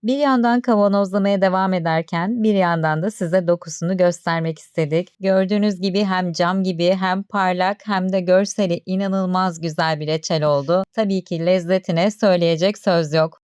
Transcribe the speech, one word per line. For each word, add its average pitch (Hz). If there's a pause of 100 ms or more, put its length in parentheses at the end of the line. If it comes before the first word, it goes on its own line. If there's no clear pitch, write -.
Bir 240
yandan 247
kavanozlamaya 202
devam 190
ederken 170
bir 214
yandan 165
da 208
size 175
dokusunu 170
göstermek 165
istedik. 160 (120)
Gördüğünüz 190
gibi 196
hem 185
cam 180
gibi 180
hem 185
parlak 185
hem 190
de 190
görseli 185
inanılmaz 185
güzel 160
bir 151
reçel 156
oldu. 151
Tabii 196
ki 165
lezzetine 185
söyleyecek 175
söz 170
yok. 160